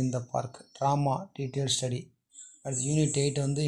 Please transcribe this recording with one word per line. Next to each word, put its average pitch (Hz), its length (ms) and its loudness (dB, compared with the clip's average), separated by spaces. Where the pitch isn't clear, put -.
in 131 140 2
the 120 60 -4
Park, 123 220 -2
டிராமா, 139 400 2
டீடெயில் 135 400 -2
ஸ்டடி. 127 260 -2
அடுத்து 127 260 -4
யூனிட் 151 320 4
எயிட் 139 240 2
வந்து 143 220 0